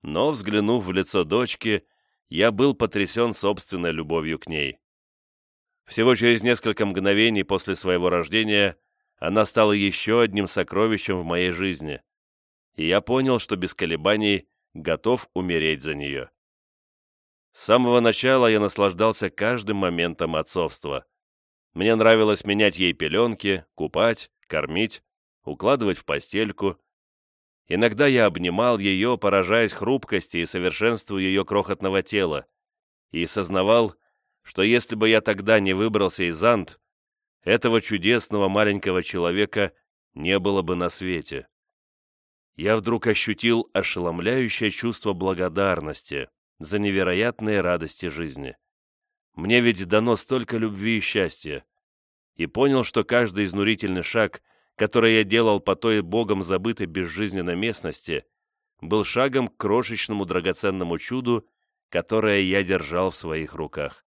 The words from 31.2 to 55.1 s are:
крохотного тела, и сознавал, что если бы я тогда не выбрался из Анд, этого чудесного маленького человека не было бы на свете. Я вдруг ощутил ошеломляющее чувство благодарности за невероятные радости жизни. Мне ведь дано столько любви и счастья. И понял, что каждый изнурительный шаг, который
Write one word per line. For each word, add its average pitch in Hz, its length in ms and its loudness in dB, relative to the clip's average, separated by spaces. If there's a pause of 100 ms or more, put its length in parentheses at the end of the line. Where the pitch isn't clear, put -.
крохотного 98 580 -2
тела, 85 420 -2 (640)
и 82 140 -4
сознавал, 98 720 0 (460)
что - 200 -6
если 113 340 2
бы 110 120 2
я 110 140 6
тогда 104 400 2
не 95 100 2
выбрался 101 520 0
из 85 200 -2
Анд, 110 340 2 (640)
этого 113 380 4
чудесного 104 720 0
маленького 101 520 0
человека 95 680 -2 (420)
не 87 260 0
было 95 220 0
бы 87 140 -2
на 87 140 -2
свете. 80 580 -8 (1120)
Я 101 180 2
вдруг 113 320 0
ощутил 113 680 0
ошеломляющее 98 960 -2
чувство 107 420 -4
благодарности 87 1120 -2 (320)
за 80 200 -4
невероятные 101 840 0
радости 87 460 -4
жизни. 71 500 -10 (760)
Мне 107 280 2
ведь 104 260 2
дано 107 280 2
столько 120 420 -4
любви 110 400 -2
и 101 40 -2
счастья. 80 640 -4 (680)
И 82 120 -4
понял, 131 360 2
что 107 200 -2
каждый 104 420 0
изнурительный 98 580 -2
шаг, - 380 -2 (340)
который 113 400 4